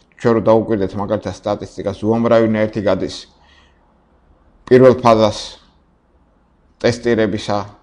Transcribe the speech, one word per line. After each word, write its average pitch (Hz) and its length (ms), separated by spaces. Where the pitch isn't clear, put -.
ჩვენ 120 140
რო 113 100
დაუკვირდეთ 104 480
მაგალითად 101 440
სტატისტიკას, 101 640
უამრავი 113 500
ნაერთი 107 340
გადის 92 320
პირველ 127 320
ფაზას 110 400
ტესტირებისა 110 800